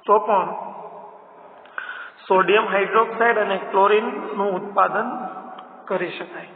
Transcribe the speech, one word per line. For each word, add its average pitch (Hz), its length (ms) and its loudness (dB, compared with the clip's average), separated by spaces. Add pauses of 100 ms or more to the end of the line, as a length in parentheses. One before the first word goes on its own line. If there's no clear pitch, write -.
તો 214 160 6
પણ 196 260 2 (1800)
સોડિયમ 190 420 4
હાઇડ્રોક્સાઇડ 220 720 2
અને 196 180 0 (100)
ક્લોરિનનું 202 880 2
ઉત્પાદન 196 560 0 (800)
કરી 180 300 -4
શકાય 170 400 -12